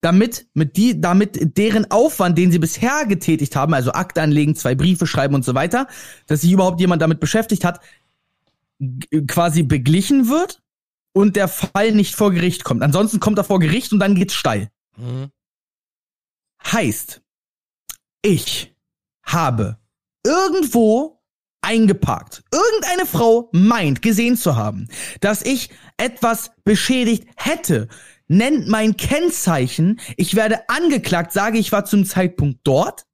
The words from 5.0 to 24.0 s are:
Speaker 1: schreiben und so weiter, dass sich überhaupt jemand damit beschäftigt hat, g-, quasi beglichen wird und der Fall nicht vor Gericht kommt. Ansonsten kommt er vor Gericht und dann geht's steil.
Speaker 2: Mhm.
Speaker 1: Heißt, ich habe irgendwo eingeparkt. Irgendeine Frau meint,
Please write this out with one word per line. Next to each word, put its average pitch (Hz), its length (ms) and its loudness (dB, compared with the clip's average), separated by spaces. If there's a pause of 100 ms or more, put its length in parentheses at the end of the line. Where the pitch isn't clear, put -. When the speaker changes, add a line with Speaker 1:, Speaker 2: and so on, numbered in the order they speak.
Speaker 1:
schreiben 139 280 0
und 135 80 0
so 127 120 -2
weiter, 185 320 -2 (400)
dass 151 140 0
sich 170 100 4
überhaupt 185 280 2
jemand 180 220 2
damit 160 180 2
beschäftigt 220 460 -2
hat, - 160 -4 (1000)
g-, 135 460 -4
quasi 170 380 0
beglichen 165 680 2
wird 339 320 -2 (520)
und 202 220 4
der 196 120 2
Fall 214 440 -2
nicht 208 240 2
vor 208 160 2
Gericht 180 320 -2
kommt. 117 200 -2
Ansonsten 190 360 0
kommt 208 200 0
er 190 40 0
vor - 160 0
Gericht 170 320 0
und 214 80 2
dann 196 160 2
geht's 175 200 -2
steil. 107 340 -2 (260)
Speaker 2:
Mhm. 127 360 -10 (1400)
Speaker 1:
Heißt, 165 500 -4 (1000)
ich - 540 -2 (480)
habe 120 560 -2 (440)
irgendwo 294 960 0 (420)
eingeparkt. 196 840 0 (100)
Irgendeine 381 540 0
Frau 233 440 2
meint, 180 520 2